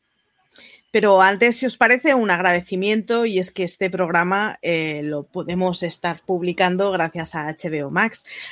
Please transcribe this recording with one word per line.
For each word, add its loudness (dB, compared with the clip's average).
Pero 6
antes, 4
si -4
os -4
parece, 4
un 2
agradecimiento, 0
y 0
es -4
que -4
este -4
programa, 0
eh, -2
lo -4
podemos -4
estar -6
publicando 0
gracias -4
a -6
H -8
B -4
O -8
Max. -2